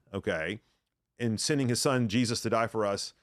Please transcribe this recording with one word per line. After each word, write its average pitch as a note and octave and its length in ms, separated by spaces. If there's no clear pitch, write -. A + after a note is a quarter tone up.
okay, F#2 460
in A2+ 180
sending C#3 320
his A#2+ 140
son B2+ 260
Jesus A2+ 320
to A2+ 100
die A2+ 160
for G#2+ 200
us, G2+ 260